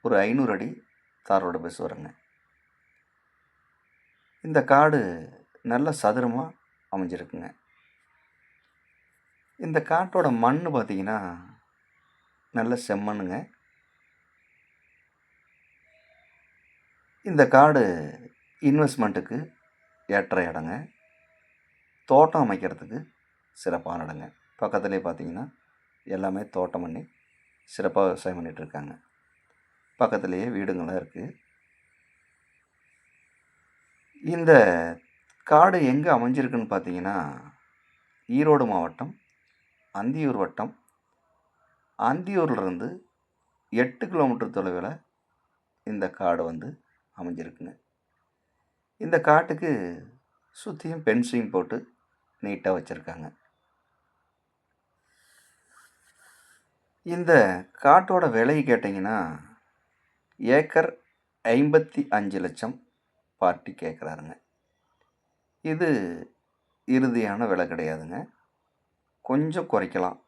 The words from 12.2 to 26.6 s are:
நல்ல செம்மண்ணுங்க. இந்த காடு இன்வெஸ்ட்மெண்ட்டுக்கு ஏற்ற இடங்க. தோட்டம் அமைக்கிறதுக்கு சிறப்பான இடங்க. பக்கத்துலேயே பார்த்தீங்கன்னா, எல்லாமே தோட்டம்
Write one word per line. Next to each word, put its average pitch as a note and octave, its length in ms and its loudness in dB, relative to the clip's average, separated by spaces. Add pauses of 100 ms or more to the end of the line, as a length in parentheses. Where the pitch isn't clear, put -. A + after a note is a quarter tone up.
நல்ல A#2 200 -2 (120)
செம்மண்ணுங்க. G2+ 500 -6 (4000)
இந்த D#3 180 6 (120)
காடு C#3+ 280 8 (800)
இன்வெஸ்ட்மெண்ட்டுக்கு C3+ 760 0 (720)
ஏற்ற G2 280 0 (120)
இடங்க. D#2+ 220 -8 (1400)
தோட்டம் D3+ 360 6
அமைக்கிறதுக்கு F#2 540 -6 (580)
சிறப்பான E2 500 -8
இடங்க. D2+ 180 -14 (380)
பக்கத்துலேயே F#2+ 420 -4
பார்த்தீங்கன்னா, E2+ 400 -10 (640)
எல்லாமே F#2+ 360 -6 (140)
தோட்டம் F2+ 300 -6